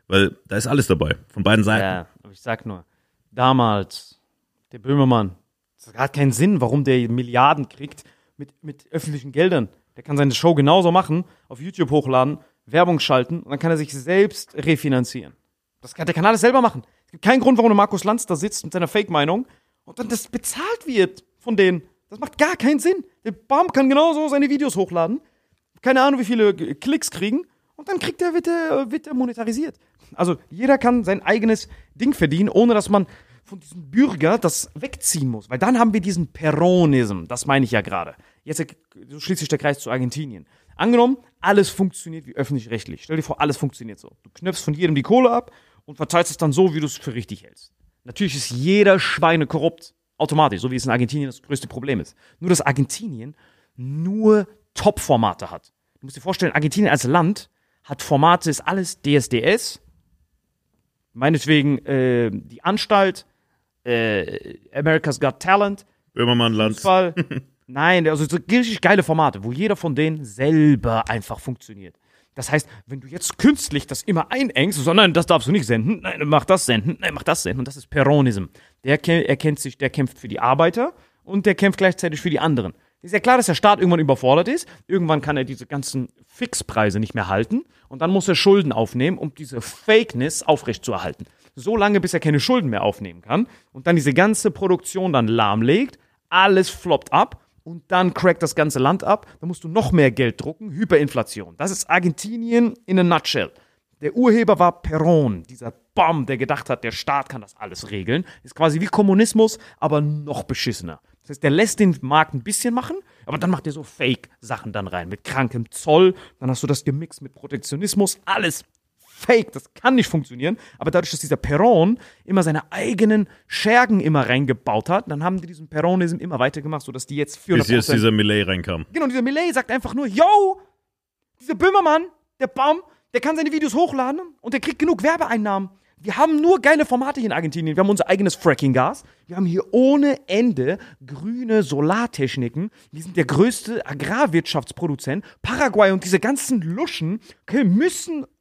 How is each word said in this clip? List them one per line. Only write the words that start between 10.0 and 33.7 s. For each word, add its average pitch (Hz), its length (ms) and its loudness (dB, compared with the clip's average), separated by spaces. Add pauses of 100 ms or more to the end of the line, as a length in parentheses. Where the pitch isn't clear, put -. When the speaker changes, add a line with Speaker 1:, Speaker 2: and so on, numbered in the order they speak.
Speaker 2:
kann 147 140 -2
seine 139 180 4
Show 170 180 4
genauso 165 380 4
machen, 175 320 0 (240)
auf 120 120 -20
YouTube 165 300 -4
hochladen, 131 480 2 (280)
Werbung 165 340 2
schalten 139 400 0
und - 100 -16
dann 139 100 -8
kann 165 120 0
er 160 60 2
sich 147 160 -8
selbst 180 640 -2
refinanzieren. 131 800 -2 (480)
Das - 140 -20
kann, 165 100 -8
der 165 80 -2
kann 160 120 0
alles 214 160 4
selber 254 200 4
machen. 147 220 -2 (220)
Es - 60 -20
gibt - 120 -18
keinen 254 160 4
Grund, 262 180 4
warum 233 120 4
der 214 60 6
Markus 202 280 2
Lanz 220 220 -2
da 180 100 -2
sitzt 180 280 -6
mit 151 100 -14
seiner 175 140 -2
Fake-Meinung 180 600 -2 (380)
und - 140 -18
dann 233 100 -8
das 233 180 -6
bezahlt 392 580 -8
wird 196 380 -2 (160)
von 233 160 -6
denen. 185 260 2 (280)
Das 214 100 -20
macht - 180 -12
gar 320 180 2
keinen 285 220 2
Sinn. 349 260 0 (200)
Der 220 80 -6
Bam 311 380 -2
kann 269 200 2
genauso 311 380 2
seine 285 240 0
Videos 277 240 -2
hochladen. 180 460 -2 (600)
Keine 262 220 4
Ahnung, 277 160 2
wie 226 60 -2
viele 208 280 2
G-, 147 220 -8
Klicks - 340 -4
kriegen. 247 380 -4 (280)
Und 302 140 -16
dann 381 100 -4
kriegt - 220 -8
er, 349 120 -2
wird 339 140 -2
er, 320 420 -2
wird 311 180 -8
er 294 80 -8
monetarisiert. 240 640 -4 (340)
Also 175 240 -2 (120)
jeder 262 280 2
kann 247 260 2
sein 190 200 -2
eigenes 220 440 0 (280)
Ding 277 180 0
verdienen, 165 340 2
ohne 233 260 4
dass 208 160 0
man 196 160 4 (380)
von 196 160 -20
diesem 160 300 -20